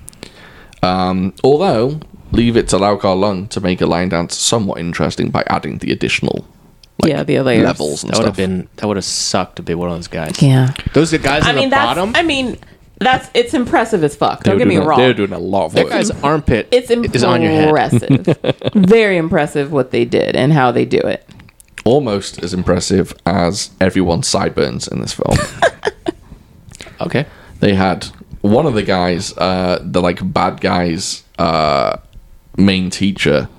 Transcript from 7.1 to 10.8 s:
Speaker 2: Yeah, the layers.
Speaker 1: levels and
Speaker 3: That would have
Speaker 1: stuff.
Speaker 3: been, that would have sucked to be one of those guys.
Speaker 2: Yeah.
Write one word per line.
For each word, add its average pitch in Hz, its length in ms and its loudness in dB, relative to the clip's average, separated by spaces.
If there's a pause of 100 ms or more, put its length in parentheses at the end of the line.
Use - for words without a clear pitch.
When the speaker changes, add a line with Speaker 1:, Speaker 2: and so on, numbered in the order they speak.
Speaker 2:
Yeah, 147 120 -2
the 143 180 0
layers. 123 240 2
Speaker 1:
levels - 380 -4
and - 100 -6
Speaker 3:
That 110 60 2
would 113 80 2
have 101 80 -2
Speaker 1:
stuff. 95 120 -2
Speaker 3:
been, 92 300 -4
that 107 100 -6
would 104 100 -2
have 90 80 -6
sucked - 520 -4
to 87 60 -10
be 87 120 -4
one 87 140 -4
of 85 80 -6
those 87 100 -12
guys. 82 340 -6
Speaker 2:
Yeah. 131 320 4 (200)